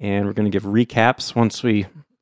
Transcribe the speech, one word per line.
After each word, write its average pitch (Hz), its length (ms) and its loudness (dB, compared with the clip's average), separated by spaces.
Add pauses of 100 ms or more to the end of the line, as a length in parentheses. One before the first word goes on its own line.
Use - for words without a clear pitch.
and 101 260 -2
we're 98 60 -4
gonna 104 180 0
give 98 140 0
recaps 117 680 0
once 113 280 0
we 104 240 0 (360)